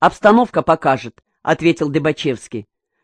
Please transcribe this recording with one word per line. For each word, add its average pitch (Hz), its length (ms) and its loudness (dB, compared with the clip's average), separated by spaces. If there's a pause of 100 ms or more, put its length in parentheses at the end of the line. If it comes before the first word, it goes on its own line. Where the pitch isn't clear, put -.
Обстановка 208 640 2
покажет", 135 580 -2 (220)
ответил 160 460 -2
Дыбачевский. 143 800 -6 (380)